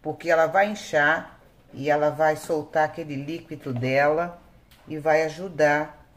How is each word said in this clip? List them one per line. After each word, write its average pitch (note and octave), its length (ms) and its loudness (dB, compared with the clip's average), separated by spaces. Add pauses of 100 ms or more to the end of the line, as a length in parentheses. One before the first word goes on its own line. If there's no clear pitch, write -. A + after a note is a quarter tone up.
porque D3+ 260 -8
ela D#3+ 200 4
vai G3 200 2
inchar D#3+ 680 0 (340)
e C3+ 160 -6
ela D3 220 2
vai D#3 260 2
soltar D#3 480 -2
aquele D3+ 300 -8
líquido C#3+ 580 -10
dela C#3+ 720 0 (440)
e D#3 120 -10
vai D#3 240 2
ajudar D3+ 840 -2 (120)